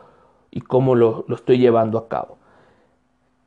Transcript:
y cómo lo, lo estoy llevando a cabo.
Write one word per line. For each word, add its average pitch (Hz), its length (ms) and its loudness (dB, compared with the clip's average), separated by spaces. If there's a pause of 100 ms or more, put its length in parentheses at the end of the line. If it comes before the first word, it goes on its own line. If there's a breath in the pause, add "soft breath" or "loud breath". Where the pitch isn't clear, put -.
(500 loud breath)
y - 100 -12
cómo 131 340 0
lo, 113 340 0
lo 120 60 -6
estoy 123 240 0
llevando 113 400 2
a 113 100 -14
cabo. - 300 -10 (1080 soft breath)